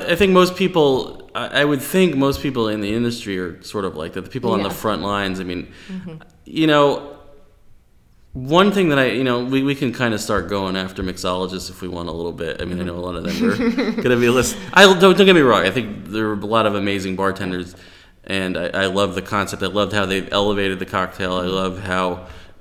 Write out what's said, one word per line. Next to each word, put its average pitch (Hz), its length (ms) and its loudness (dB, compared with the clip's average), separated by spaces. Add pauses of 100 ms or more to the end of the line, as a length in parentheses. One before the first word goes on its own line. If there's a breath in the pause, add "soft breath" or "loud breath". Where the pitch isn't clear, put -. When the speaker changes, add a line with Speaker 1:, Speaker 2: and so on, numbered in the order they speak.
Speaker 1:
th-, - 120 -4
I 175 40 4
think 190 160 4
most 180 240 6
people, 156 800 0
I, 120 260 -2
I 143 40 4
would 147 160 2
think 180 360 2
most 135 260 2
people 127 260 0
in 107 120 -2
the 101 120 -2
industry 117 460 -2
are 90 240 -8
sort 104 220 -6
of 90 100 -6
like 80 200 -8
that. 92 80 -8
The 90 80 -18
people 120 200 -4
on 101 140 0
the 98 40 -4
Speaker 2:
Yeah. 90 60 -6
Speaker 1:
front 101 280 -2
lines, 98 360 -2
I 95 60 -8
mean, 90 280 -8 (160)
Speaker 2:
Mm-hmm. 185 260 -12 (300)
Speaker 1:
you 156 220 0
know, 147 500 2 (1160)
one 156 400 4
thing 196 180 2
that 143 80 4
I, 131 80 4
you 120 180 0
know, 123 200 0
we, 135 180 0
we 139 120 0
can 135 180 -2
kinda 113 260 0
start 98 300 -2
going 95 280 -2
after 92 260 -6
mixologists 92 680 -4
if - 100 -18
we 92 80 -10
want 87 200 -8
a 82 40 -6
little 85 200 -6
bit. 82 280 -6
I - 40 -6
mean, 90 160 -6
I 92 40 -6
know 87 120 -8
a 87 40 -8
lot 87 160 -8
of 85 80 -8
them 220 260 -2
are 226 420 -2
Speaker 2:
<laughs> 233 100 -6
Speaker 1:
gonna 123 140 4
be 120 120 2
list-, 120 280 0 (160)
I, 190 100 6
don't, 190 180 8 (160)
don't 196 100 6
get 190 80 8
me 170 60 8
wrong. 110 240 6
I 95 60 2
think 104 360 -4
there 107 220 -4
are 107 60 -2
a - 20 -4 (100)
lot 110 200 4
of 104 80 2
amazing 98 420 -2
bartenders, 92 580 -4 (500 soft breath)
and 92 320 -4
I, 85 100 -4
I 98 200 0
love 95 280 0
the 92 80 -4
concept. 98 400 -4
I 98 40 0
loved 98 260 -2
how 104 140 0
they've 92 260 -2
elevated 101 460 0
the 92 80 -8
cocktail. 92 480 -4
I 90 120 -2
love 92 340 -4
how, 92 460 -4 (340 loud breath)